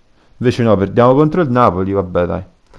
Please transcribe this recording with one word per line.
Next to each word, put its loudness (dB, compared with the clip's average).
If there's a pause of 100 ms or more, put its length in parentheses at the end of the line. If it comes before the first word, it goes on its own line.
(380)
Invece 0
no, 2
perdiamo 2
contro 0
il -2
Napoli, 0
vabbè, -2
dai. -6 (360)